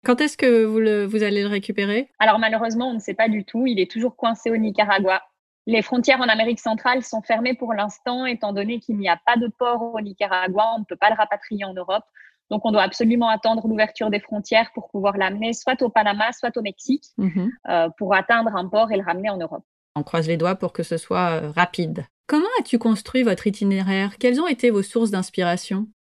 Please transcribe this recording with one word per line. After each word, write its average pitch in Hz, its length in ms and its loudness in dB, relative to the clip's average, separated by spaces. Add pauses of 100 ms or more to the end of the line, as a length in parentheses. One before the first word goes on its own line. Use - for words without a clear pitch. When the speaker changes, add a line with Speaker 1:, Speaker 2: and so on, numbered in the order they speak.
Speaker 1:
Quand 247 140 2
est-ce 294 160 0
que 233 280 4
vous 220 140 0
le, 214 260 2
vous 214 200 0
allez 202 180 0
le 202 60 -2
récupérer ? 208 600 -2 (120)
Speaker 2:
Alors 214 180 6
malheureusement, 226 500 0
on 247 60 -6
ne 226 60 -4
sait 196 140 -10
pas 226 140 2
du 214 160 -2
tout. 240 220 -2
Il 226 140 0
est 180 100 0
toujours 233 260 -4
coincé 226 320 -2
au 226 80 0
Nicaragua. 202 680 2 (440)
Les 220 160 2
frontières 254 380 2
en 247 80 0
Amérique 226 320 2
centrale 247 420 0
sont 220 180 -6
fermées 240 340 0
pour 233 200 -4
l'instant, 226 500 -4
étant 233 280 -4
donné 202 260 -4
qu'il 220 180 -6
n'y 196 120 -2
a 175 180 2
pas 240 100 4
de 240 120 0 (100)
port 240 240 0 (100)
au 220 80 -6
Nicaragua. 196 760 0
On - 20 -4
ne 214 60 -6
peut 175 120 -10
pas 208 140 4
le 220 60 0
rapatrier 208 480 -4
en 190 100 -10
Europe. 185 300 -4 (440)
Donc, 208 160 -4
on 226 60 2
doit 208 140 6
absolument 233 440 2
attendre 220 380 0
l'ouverture 214 420 0
des 202 120 0
frontières 214 520 -2
pour - 160 -12
pouvoir 196 300 -2
l'amener 208 340 -2
soit 262 300 -2
au 240 80 0
Panama, 208 420 2
soit 240 240 -6
au 233 60 -4
Mexique, 214 420 -4 (140)
Speaker 1:
Mhm. 190 320 0 (180)
Speaker 2:
euh, 170 200 2 (100)
pour 202 160 0
atteindre 226 420 2
un 185 120 -4
port 214 240 2
et 208 40 0
le 196 80 -2
ramener 180 240 -4
en 202 80 -4
Europe. 165 280 -10 (320)
Speaker 1:
On 147 80 -4
croise 160 240 -2
les 170 100 0
doigts 175 160 0
pour 185 180 -6
que 170 120 -6
ce 165 120 -6
soit, 175 460 -2
euh, 151 80 -8
rapide. 165 560 0 (220)
Comment 302 180 2 (140)
as-tu - 180 0
construit 233 460 0
votre 196 240 0
itinéraire ? 196 680 0
Quelles 247 240 2
ont 349 60 0
été 247 240 2
vos 202 120 2
sources 226 280 0
d'inspiration ? 190 760 -2 (120)